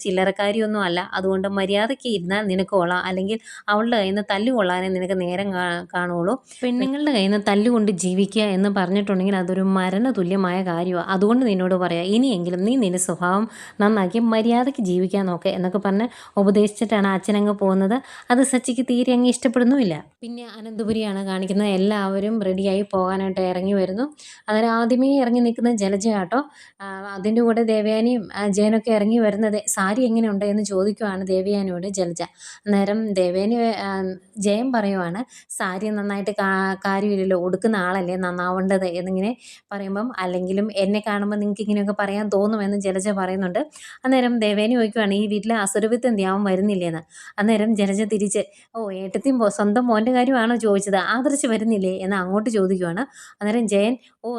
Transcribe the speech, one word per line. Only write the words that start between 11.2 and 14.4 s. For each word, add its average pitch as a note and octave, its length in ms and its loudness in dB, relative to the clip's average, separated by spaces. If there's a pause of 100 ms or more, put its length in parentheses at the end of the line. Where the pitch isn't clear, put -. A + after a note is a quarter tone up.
നിന്നോട് F#3 300 2
പറയാം, F3 300 -2
ഇനിയെങ്കിലും F#3+ 580 0
നീ A#3 120 0
നിന്റെ F#3 240 0
സ്വഭാവം F3+ 440 0 (340)
നന്നാക്കി G#3 460 2
മര്യാദയ്ക്ക് A#3 600 2